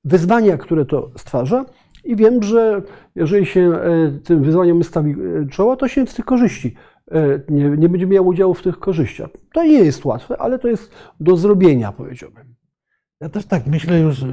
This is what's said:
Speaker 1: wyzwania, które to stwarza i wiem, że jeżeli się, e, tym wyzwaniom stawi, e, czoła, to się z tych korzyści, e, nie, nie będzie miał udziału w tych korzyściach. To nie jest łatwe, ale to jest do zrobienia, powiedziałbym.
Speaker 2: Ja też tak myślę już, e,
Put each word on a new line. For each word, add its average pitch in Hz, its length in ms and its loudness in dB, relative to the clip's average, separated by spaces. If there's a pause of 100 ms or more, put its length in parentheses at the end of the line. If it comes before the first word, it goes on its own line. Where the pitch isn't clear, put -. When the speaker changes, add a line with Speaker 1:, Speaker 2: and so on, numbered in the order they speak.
Speaker 1:
wyzwania, 180 520 2
które 156 280 -2
to 139 320 -4
stwarza 151 480 -4 (400)
i 247 120 -4
wiem, 220 260 4
że 214 400 0 (320)
jeżeli 175 320 0
się, - 140 0
e, 165 640 0
tym 165 180 2
wyzwaniom 170 420 2
stawi, 151 260 -2 (320)
e, 143 40 -6
czoła, 220 300 -2
to 254 120 -4
się 262 180 -2
z - 80 -16
tych - 100 -8
korzyści, 233 500 -2 (380)
e, 143 360 0
nie, 143 220 0
nie 151 180 2
będzie 180 180 0
miał 190 200 2
udziału 185 280 2
w - 80 -10
tych 180 160 -4
korzyściach. 160 520 -6 (240)
To 330 100 0
nie 302 140 6
jest 151 260 2
łatwe, 135 340 -6
ale 247 200 -4
to 247 100 -4
jest - 220 -4 (300)
do 175 160 4
zrobienia, 165 560 2
powiedziałbym. - 580 -20 (720)
Speaker 2:
Ja 156 80 -12
też 208 180 -8
tak 135 200 -2
myślę 160 340 0
już, 147 220 0
e, 131 100 -6